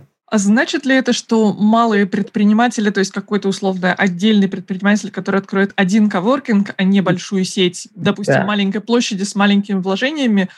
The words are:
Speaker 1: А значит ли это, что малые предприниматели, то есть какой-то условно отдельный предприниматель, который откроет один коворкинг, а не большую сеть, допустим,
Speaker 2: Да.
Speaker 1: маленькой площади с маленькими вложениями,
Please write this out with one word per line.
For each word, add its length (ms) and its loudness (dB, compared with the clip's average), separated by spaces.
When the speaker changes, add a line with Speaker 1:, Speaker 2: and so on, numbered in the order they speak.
Speaker 1:
А 60 2
значит 480 0
ли 100 2
это, 160 0
что 420 0
малые 520 2
предприниматели, 840 0
то 80 -2
есть 120 -2
какой-то 380 -4
условно 440 -2
отдельный 540 2
предприниматель, 640 -2
который 300 -4
откроет 360 -2
один 320 2
коворкинг, 720 0
а 60 -2
не 180 4
большую 440 -2
сеть, 500 -2
допустим, 400 0
Speaker 2:
Да. 100 0
Speaker 1:
маленькой 360 -2
площади 420 -2
с 120 -6
маленькими 440 2
вложениями, 800 -2